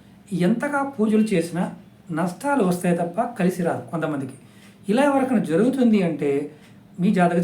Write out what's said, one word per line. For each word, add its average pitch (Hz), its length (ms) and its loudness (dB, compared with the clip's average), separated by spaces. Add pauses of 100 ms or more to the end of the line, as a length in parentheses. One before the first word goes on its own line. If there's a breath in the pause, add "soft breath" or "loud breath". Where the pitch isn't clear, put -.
(480 loud breath)
ఎంతగా 277 340 0 (160)
పూజలు 214 340 2
చేసినా 170 320 -2 (560)
నష్టాలు 214 520 0
వస్తాయి 170 320 0
తప్ప 220 240 -4 (120)
కలిసి 180 300 0
రాదు - 240 -6
కొంతమందికి. 156 440 -6 (540 loud breath)
ఇలా 262 200 4
ఎవరికైనా 254 320 2 (100)
జరుగుతుంది 226 560 4
అంటే 147 240 -2 (680 loud breath)
మీ 208 100 2 (100)
జాతక 175 220 2